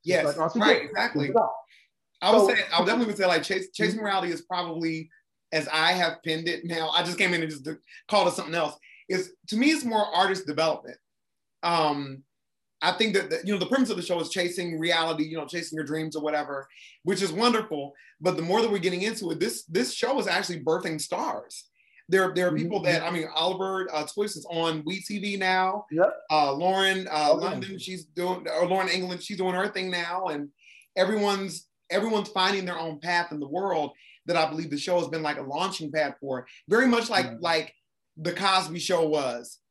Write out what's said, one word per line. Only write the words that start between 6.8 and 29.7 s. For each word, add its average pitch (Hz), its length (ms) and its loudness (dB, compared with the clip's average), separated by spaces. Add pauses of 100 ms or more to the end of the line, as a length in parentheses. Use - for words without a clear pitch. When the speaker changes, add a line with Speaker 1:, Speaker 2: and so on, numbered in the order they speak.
Speaker 2:
I 170 140 0
just 180 140 -4
came 185 160 2
in 165 80 0
and 156 100 -4
just 143 160 -12 (420)
called 196 200 4
it 175 40 -2
something 165 220 -6
else. 156 220 -2 (320)
It's, 185 200 -2 (200)
to 214 80 -2
me, 285 140 6
it's 277 120 0
more 220 220 2 (100)
artist 190 320 2
development. 151 500 0 (640)
Um, 147 600 0 (580)
I 170 120 4
think 220 200 0
that, - 160 0
the, 160 160 -2
you 202 80 0
know, 190 60 0
the - 60 -2
premise 254 240 2
of 202 60 -2
the 175 80 -6
show 175 160 -2
is 160 100 -4
chasing 175 500 -4
reality, 165 440 0
you 156 140 -4
know, 147 80 -6
chasing 160 320 -8
your 156 80 -6
dreams 156 320 -4
or 147 40 -4
whatever, 143 460 -4 (360)
which 185 180 0
is 180 100 0
wonderful. 196 600 0 (260)
But 160 160 2
the 160 60 -2
more 185 200 2
that 226 80 2
we're 202 100 0
getting 180 240 0
into 208 280 -4
it, 147 80 -4
this, 220 260 -2
this 220 280 -2
show 254 260 0
is 196 80 -2
actually 175 340 -2
birthing 160 380 -2
stars. - 680 -8 (400)
There, 185 240 4
there 180 140 2
are 175 40 2
Speaker 1:
Mm-hmm. 156 120 0
Speaker 2:
people 185 180 -2
that, 170 200 2
I 170 100 -4
mean, 160 220 -4
Oliver, 185 600 -2
uh, 156 120 -2
Twist 208 300 -4
is 160 140 -12
on 165 360 -2
We 190 160 -6
T 208 180 -8
V 196 180 -4
now. 190 540 0
Speaker 1:
Yep. 185 220 4 (160)
Speaker 2:
Uh, 151 240 4
Lauren, 190 540 2
uh, 151 240 2
Speaker 1:
Oh, 156 80 4
yeah. 165 100 -2
Speaker 2:
London, 190 300 -8
she's 180 260 -10
doing, 180 440 -4
or 165 180 2
Lauren 185 220 2
England, 180 340 -2
she's 202 140 -10
doing 185 180 0
her 196 140 0
thing 185 200 -4